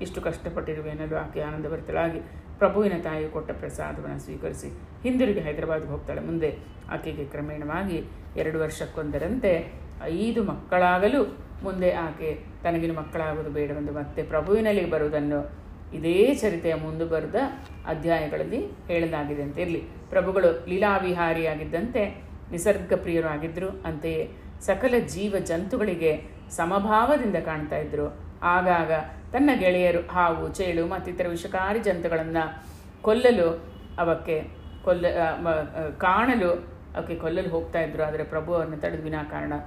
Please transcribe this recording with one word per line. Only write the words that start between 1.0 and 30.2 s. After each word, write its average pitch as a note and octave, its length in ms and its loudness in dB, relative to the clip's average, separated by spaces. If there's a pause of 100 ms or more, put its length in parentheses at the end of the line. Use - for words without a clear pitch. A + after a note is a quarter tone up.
ಆಕೆ D3+ 240 -6
ಆನಂದ D3+ 240 -6
ಭರಿತಳಾಗಿ D#3+ 540 -2 (380)
ಪ್ರಭುವಿನ G3 360 4 (100)
ತಾಯಿ D#3 240 -2
ಕೊಟ್ಟ D#3 240 -6
ಪ್ರಸಾದವನ್ನು D3 680 -8
ಸ್ವೀಕರಿಸಿ - 480 -8 (360)
ಹಿಂದಿರುಗಿ B3 360 4
ಹೈದರಾಬಾದ್ಗೆ D#3 480 -2
ಹೋಗ್ತಾಳೆ. D3 340 -6
ಮುಂದೆ D#3 360 0 (320)
ಆಕೆಗೆ D#3 360 -6
ಕ್ರಮೇಣವಾಗಿ D3+ 800 -4 (340)
ಎರಡು D#3+ 220 0
ವರ್ಷಕ್ಕೊಂದರಂತೆ D#3+ 1120 0 (300)
ಐದು G#3 400 0
ಮಕ್ಕಳಾಗಲು F#3 920 4 (260)
ಮುಂದೆ F#3 280 2
ಆಕೆ D#3 520 -2 (200)
ತನಗಿನ್ನು E3 360 0
ಮಕ್ಕಳಾಗುವುದು D#3 500 -4
ಬೇಡವೆಂದು D3 440 -2
ಮತ್ತೆ D3 300 -4
ಪ್ರಭುವಿನಲ್ಲಿ F#3 640 4
ಬರುವುದನ್ನು D3 640 2 (420)
ಇದೇ F3+ 400 6
ಚರಿತೆಯ E3+ 420 0
ಮುಂದುವರೆದ D#3 600 -2 (500)
ಅಧ್ಯಾಯಗಳಲ್ಲಿ D#3+ 800 0 (220)
ಹೇಳಲಾಗಿದೆ D#3 540 0
ಅಂತ C#3+ 180 -6
ಇರಲಿ. E3+ 240 -2 (260)
ಪ್ರಭುಗಳು F3+ 580 4
ಲೀಲಾವಿಹಾರಿಯಾಗಿದ್ದಂತೆ F3 1600 0 (200)
ನಿಸರ್ಗ F#3 420 2
ಪ್ರಿಯರು E3+ 340 2
ಆಗಿದ್ರು. D#3 420 -4
ಅಂತೆಯೇ D#3+ 600 -4 (300)
ಸಕಲ G3+ 320 2 (140)
ಜೀವ G3 320 -2
ಜಂತುಗಳಿಗೆ E3 840 0 (260)
ಸಮಭಾವದಿಂದ G#3+ 840 4
ಕಾಣ್ತಾ D#3 420 -2
ಇದ್ರು. D3 420 -2 (220)
ಆಗಾಗ F3 500 4 (420)
ತನ್ನ C#4+ 160 6 (100)
ಗೆಳೆಯರು F3+ 480 4
ಹಾವು, E3 460 2